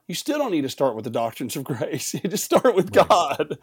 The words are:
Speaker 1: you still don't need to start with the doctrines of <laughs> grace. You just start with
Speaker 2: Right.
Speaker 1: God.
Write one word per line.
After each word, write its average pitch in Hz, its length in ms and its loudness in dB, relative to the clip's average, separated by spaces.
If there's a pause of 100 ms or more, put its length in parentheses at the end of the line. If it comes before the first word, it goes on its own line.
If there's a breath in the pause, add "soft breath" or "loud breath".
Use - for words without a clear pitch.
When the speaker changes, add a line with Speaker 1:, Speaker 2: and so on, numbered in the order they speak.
Speaker 1:
you 175 80 -8
still 294 220 -4
don't 269 140 -2
need 160 100 0
to 135 80 -2
start 131 260 0
with 110 80 -8
the 113 80 -8
doctrines 117 460 -4
of 139 60 -6
<laughs> - 20 -10
grace. 139 480 -6
You 156 80 -6
just 196 240 -4
start 262 280 4
with 185 220 0
Speaker 2:
Right. 202 140 6
Speaker 1:
God. 156 540 2